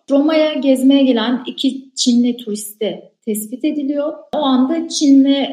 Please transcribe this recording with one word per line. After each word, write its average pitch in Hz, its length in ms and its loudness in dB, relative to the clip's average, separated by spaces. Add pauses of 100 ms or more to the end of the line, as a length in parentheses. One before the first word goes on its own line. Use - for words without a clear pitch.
(100)
Roma'ya 302 440 2
gezmeye 269 500 2
gelen 240 420 0
iki - 480 -6
Çinli 240 420 0
turiste - 760 -10 (120)
tespit 214 400 -8
ediliyor. 294 480 -4 (220)
O 285 40 -4
anda 269 500 0
Çin'le 277 640 4